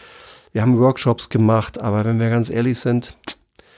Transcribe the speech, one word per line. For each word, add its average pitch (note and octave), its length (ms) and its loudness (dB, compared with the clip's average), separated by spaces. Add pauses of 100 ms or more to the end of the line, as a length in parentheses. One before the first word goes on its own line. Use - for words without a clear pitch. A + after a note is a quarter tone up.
(540)
wir A2 80 -2
haben A#2 180 4
Workshops B2 480 2
gemacht, A2 520 0
aber G#2+ 260 -2
wenn A#2 120 0
wir A2+ 120 0
ganz A#2 200 0
ehrlich A#2+ 300 -2
sind, A#2+ 380 -4 (600)